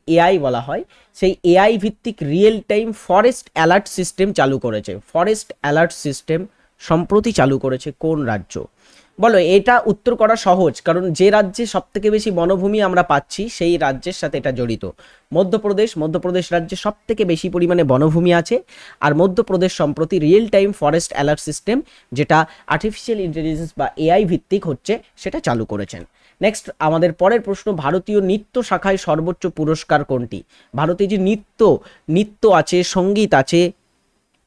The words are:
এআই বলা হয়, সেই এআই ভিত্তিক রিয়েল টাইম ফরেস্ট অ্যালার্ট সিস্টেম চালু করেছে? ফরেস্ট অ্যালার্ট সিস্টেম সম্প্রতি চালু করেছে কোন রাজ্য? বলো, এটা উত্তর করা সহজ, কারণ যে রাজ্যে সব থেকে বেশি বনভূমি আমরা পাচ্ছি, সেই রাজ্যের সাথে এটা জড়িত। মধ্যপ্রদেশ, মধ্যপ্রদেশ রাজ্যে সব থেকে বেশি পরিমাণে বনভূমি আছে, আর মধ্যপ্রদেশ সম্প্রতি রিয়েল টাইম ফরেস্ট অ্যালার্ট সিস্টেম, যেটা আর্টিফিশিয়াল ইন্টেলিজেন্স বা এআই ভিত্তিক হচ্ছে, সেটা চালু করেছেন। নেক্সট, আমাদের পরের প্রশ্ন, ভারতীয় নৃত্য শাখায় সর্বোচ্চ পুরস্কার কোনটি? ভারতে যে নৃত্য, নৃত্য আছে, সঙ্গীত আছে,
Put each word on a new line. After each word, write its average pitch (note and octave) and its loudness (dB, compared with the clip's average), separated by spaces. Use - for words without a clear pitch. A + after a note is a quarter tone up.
এআই E3+ 4
বলা A#2+ -2
হয়, C#3+ -6
সেই F#3+ 0
এআই F#3+ 6
ভিত্তিক G#3+ -6
রিয়েল F#3+ 2
টাইম A3 -2
ফরেস্ট G#3+ 0
অ্যালার্ট E3+ 2
সিস্টেম F#3+ -4
চালু C3+ 0
করেছে? G#2+ -6
ফরেস্ট G3+ -2
অ্যালার্ট D#3 0
সিস্টেম D#3+ -6
সম্প্রতি G3 0
চালু C3+ 2
করেছে C3 -6
কোন D#3 -2
রাজ্য? G2 -8
বলো, A3 4
এটা G3+ 4
উত্তর A#3 0
করা A3+ 0
সহজ, F#3 0
কারণ F3 -2
যে F3+ 4
রাজ্যে G#3+ 0
সব G3 -4
থেকে G#3 -2
বেশি G#3+ 0
বনভূমি F#3+ 0
আমরা F3+ 2
পাচ্ছি, E3+ -2
সেই E3+ 0
রাজ্যের C#3+ -4
সাথে D#3 -6
এটা C3+ -4
জড়িত। A#2 -4
মধ্যপ্রদেশ, G3+ 0
মধ্যপ্রদেশ E3+ -4
রাজ্যে E3 -4
সব G#3 -6
থেকে A3 -2
বেশি F3 -2
পরিমাণে F3 2
বনভূমি D#3 2
আছে, E3+ 0
আর D3 2
মধ্যপ্রদেশ F3+ 0
সম্প্রতি D#3+ -2
রিয়েল F#3+ 4
টাইম G3+ 2
ফরেস্ট D#3+ -2
অ্যালার্ট D3 -2
সিস্টেম, G#3 -4
যেটা D3+ 2
আর্টিফিশিয়াল G#3 -4
ইন্টেলিজেন্স D#3+ -6
বা C3+ -2
এআই F3 2
ভিত্তিক F3+ -2
হচ্ছে, D#3+ -4
সেটা A3 -10
চালু A#2 -2
করেছেন। G2+ -8
নেক্সট, G#3+ -2
আমাদের D#3+ 2
পরের G#3 2
প্রশ্ন, G3+ -8
ভারতীয় F3+ -2
নৃত্য G#3+ -2
শাখায় F#3+ -2
সর্বোচ্চ E3 -4
পুরস্কার D#3 -2
কোনটি? A#2+ -6
ভারতে F3 0
যে G#3 0
নৃত্য, G3+ 2
নৃত্য G3+ -2
আছে, F3+ 4
সঙ্গীত G3+ 0
আছে, F3 2